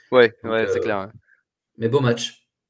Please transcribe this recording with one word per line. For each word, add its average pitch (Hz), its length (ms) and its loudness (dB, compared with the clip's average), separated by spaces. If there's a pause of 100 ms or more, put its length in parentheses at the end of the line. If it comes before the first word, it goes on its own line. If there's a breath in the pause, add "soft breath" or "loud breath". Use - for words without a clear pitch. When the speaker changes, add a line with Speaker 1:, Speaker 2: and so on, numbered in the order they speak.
(120)
Speaker 1:
Ouais, 123 180 6 (140)
Speaker 2:
Donc, 113 80 -8
Speaker 1:
ouais, 110 160 0
c'est - 100 -4
Speaker 2:
euh, - 40 -2
Speaker 1:
clair, 107 180 -4
ouais. 98 200 -14 (580)
Speaker 2:
mais 113 120 -4
beau 139 100 2
match. 117 440 -2 (260)